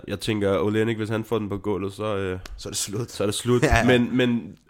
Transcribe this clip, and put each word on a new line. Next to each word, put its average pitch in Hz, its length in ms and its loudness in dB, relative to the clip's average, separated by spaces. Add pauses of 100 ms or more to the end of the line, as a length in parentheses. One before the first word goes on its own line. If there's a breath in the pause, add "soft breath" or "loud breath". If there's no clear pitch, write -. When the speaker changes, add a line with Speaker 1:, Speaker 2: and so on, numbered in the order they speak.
Speaker 1:
jeg 101 120 -4
tænker, 101 380 2
Oleinik, 107 380 2
hvis 107 120 -4
han 110 160 -2
får 113 140 -2
den 104 100 -4
på 101 100 -4
gulvet, 98 340 -4
så, 104 240 -4
øh, 92 220 -4 (180)
Speaker 2:
Så - 120 -12
er - 20 -8
det 98 80 -6
slut. 110 320 -6
Speaker 1:
så - 140 -6
er - 20 2
det 104 80 0
slut. 120 300 2
Speaker 2:
<laughs> 143 40 2
Ja, 117 80 4
ja. 113 100 4
Speaker 1:
Men, 123 300 4
men, 120 400 0 (140)